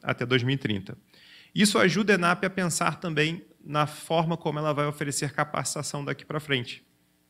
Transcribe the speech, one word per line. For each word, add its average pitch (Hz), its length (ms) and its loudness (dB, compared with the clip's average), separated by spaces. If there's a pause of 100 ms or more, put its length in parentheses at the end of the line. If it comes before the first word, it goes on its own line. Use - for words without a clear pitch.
até 127 220 -6
dois 127 180 2
mil 135 120 0
e - 20 -2
trinta. 104 400 -4 (580)
Isso 208 240 4
ajuda 196 340 4
a - 20 6
enap 175 280 2
a 185 60 0
pensar 170 500 -2
também 160 460 -2 (180)
na 151 240 2
forma 165 480 0
como 151 240 -2
ela 151 140 0
vai 147 120 0
oferecer 147 460 -4
capacitação 147 720 -4
daqui 143 220 -6
pra 156 160 -4
frente. 127 420 -2 (460)